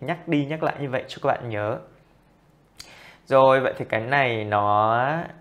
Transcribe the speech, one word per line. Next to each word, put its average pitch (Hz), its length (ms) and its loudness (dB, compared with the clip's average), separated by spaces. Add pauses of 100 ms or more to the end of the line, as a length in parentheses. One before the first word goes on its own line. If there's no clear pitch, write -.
nhắc 160 260 -8
đi 147 180 0
nhắc 156 180 -6
lại 143 160 -2
như 139 100 -6
vậy 123 180 -4
cho - 160 -16
các 143 40 0
bạn 123 220 -2
nhớ. 107 300 -4 (1500)
Rồi, 135 360 6
vậy 127 160 0
thì 131 120 -6
cái 110 120 0
này 123 420 0
nó, 104 540 2 (440)